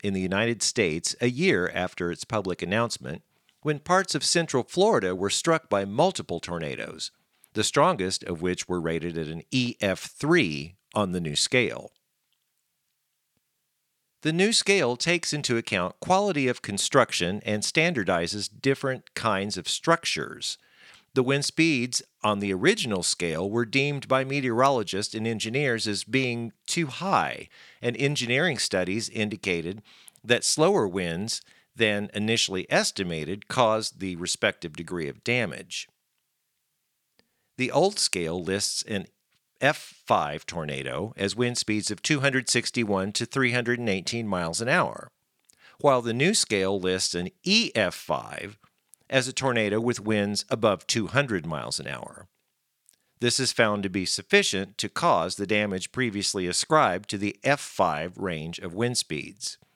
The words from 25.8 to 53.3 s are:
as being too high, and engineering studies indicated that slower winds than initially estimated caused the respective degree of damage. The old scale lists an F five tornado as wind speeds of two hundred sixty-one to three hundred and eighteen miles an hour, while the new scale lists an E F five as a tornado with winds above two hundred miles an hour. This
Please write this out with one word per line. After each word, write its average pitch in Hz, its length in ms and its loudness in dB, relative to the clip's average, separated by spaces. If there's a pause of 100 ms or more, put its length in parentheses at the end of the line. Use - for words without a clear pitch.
as 101 160 -2
being 117 480 -2 (160)
too 170 180 0
high, 127 640 0 (340)
and 120 140 -2
engineering 139 600 0
studies 98 500 0
indicated 101 760 -4 (400)
that 113 220 2
slower 156 420 4
winds 90 560 -2 (320)
than 104 400 0
initially 104 560 0
estimated 92 800 -2
caused 110 500 2
the 92 160 -4
respective 85 640 -2
degree 85 320 -6
of - 160 -12
damage. 117 640 -4 (1700)
The 123 140 0
old 185 260 2
scale 87 420 -2
lists 95 460 -2
an 98 200 -4 (540)
F 139 180 4 (280)
five 80 400 0
tornado 73 720 -6
as 98 180 -2
wind 120 240 -2
speeds 107 320 -2
of 101 120 -8
two 151 180 0
hundred 131 280 0
sixty-one 104 640 0
to 117 120 -2
three 127 240 0
hundred 120 300 0
and 117 80 -2
eighteen 104 400 -2
miles 87 320 -2
an 117 80 -4
hour, 135 420 0 (720)
while 131 220 6
the 113 120 0
new 156 200 4
scale 98 440 2
lists 92 380 0
an 90 140 -2 (120)
E 214 320 2
F 92 220 2
five 73 640 -6 (500)
as 131 180 0
a 127 60 -8
tornado 113 480 2
with 120 180 0
winds 104 520 0
above 107 360 2
two 107 220 0
hundred 110 360 0
miles 73 360 -6
an 71 80 -10
hour. - 400 -12 (920)
This 120 220 2